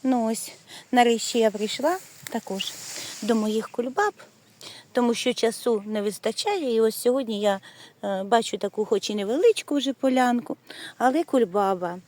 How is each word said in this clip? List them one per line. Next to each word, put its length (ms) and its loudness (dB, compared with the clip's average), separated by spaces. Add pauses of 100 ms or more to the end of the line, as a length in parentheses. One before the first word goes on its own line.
Ну 220 2
ось, 200 -6 (400)
нарешті 480 4
я 120 6
прийшла 460 -2 (320)
також 440 -6 (480)
до 140 2
моїх 340 0
кульбаб, 440 -2 (800)
тому 220 2
що 200 -2
часу 520 0
не 160 -4
вистачає. 760 -2
І 60 4
ось 140 2
сьогодні 460 0
я, 180 2 (440)
е, 200 -4
бачу 340 2
таку, 280 -2
хоч 240 0
і 60 -4
невеличку 600 2
вже 180 0
полянку, 640 0 (400)
але 260 2
кульбаба 840 0